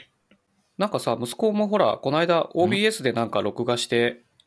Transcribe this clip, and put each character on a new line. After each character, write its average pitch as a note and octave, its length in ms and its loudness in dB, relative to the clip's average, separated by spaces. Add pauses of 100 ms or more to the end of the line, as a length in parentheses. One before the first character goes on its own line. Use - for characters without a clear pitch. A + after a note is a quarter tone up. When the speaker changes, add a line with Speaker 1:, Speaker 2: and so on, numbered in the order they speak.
(760)
Speaker 1:
な G3 100 0
ん - 20 -14
か C#3 100 -2
さ、 A#2 200 -2
息 A#2+ 160 -6
子 G#3+ 180 0
も G#3 160 0
ほ G#3 80 2
ら、 A#2 200 2
こ C3+ 140 -4
の D3+ 60 2
間、 E3+ 220 2
Speaker 2:
ん？ - 140 -2
Speaker 1:
オ E3+ 120 2
ー - 40 2
ビ G3+ 120 0
ー G#3+ 60 2
エ A3 40 2
ス A3 100 -8
で C3 120 0
な A#2 100 0
ん A2+ 80 -4
か G#2 100 0
録 G#2 220 -4
画 B2 140 0
し - 100 -6
て A#2+ 380 0 (220)